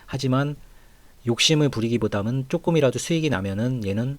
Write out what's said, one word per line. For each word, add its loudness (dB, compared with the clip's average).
하지만 -2
욕심을 4
부리기보다는 -2
조금이라도 2
수익이 0
나면은 -2
얘는 -2